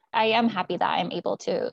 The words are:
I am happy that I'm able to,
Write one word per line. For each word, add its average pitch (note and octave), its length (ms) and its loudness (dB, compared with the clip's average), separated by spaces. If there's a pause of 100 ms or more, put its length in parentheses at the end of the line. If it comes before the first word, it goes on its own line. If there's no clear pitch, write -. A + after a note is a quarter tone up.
(120)
I A3 140 2
am A#3 220 4
happy F3+ 280 -2
that D#3+ 220 0
I'm F3+ 140 -2
able F#3+ 260 -4
to, - 340 -2